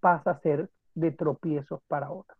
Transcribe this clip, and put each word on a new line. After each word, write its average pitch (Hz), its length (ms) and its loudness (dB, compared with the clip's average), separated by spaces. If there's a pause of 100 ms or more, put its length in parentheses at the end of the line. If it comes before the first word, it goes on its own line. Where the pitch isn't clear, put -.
pasa 175 320 4
a - 80 -2
ser 156 300 0 (240)
de 160 160 0
tropiezos 147 760 -4
para 139 220 -4
otros. - 300 -14